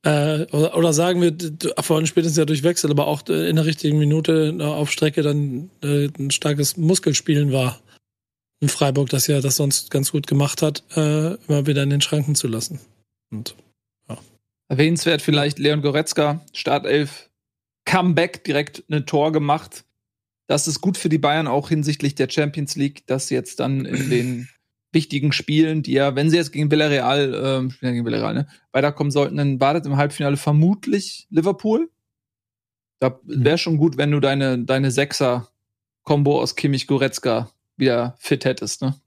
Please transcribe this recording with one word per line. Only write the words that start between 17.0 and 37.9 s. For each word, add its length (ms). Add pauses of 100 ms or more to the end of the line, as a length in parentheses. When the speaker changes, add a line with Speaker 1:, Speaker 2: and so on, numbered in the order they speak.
Speaker 2:
Comeback, 600
direkt 440
ein 160
Tor 260
gemacht. 540 (640)
Das 200
ist 140
gut 160
für 140
die 80
Bayern 280
auch 220
hinsichtlich 460
der 160
Champions 460
League, 300
dass 220
sie 60
jetzt 260
dann 240
in 260
Speaker 1:
<clears throat> 0
Speaker 2:
den 380 (420)
wichtigen 420
Spielen, 500
die 100
ja, 240
wenn 140
sie 60
jetzt 140
gegen 200
Villarreal, 640 (100)
ähm, 380
ja, 80
gegen 160
Villarreal, 260
ne, 160 (240)
weiterkommen 380
sollten, 260
dann 240
wartet 240
im 140
Halbfinale 400
vermutlich 880
Liverpool. 640 (1080)
Da 240
Speaker 1:
Mhm. 220
Speaker 2:
wär 140
schon 180
gut, 220
wenn 120
du 80
deine, 400
deine 320
Sechser-Kombo 1500
aus 160
Kimmich, 300
Goretzka 640 (260)
wieder 420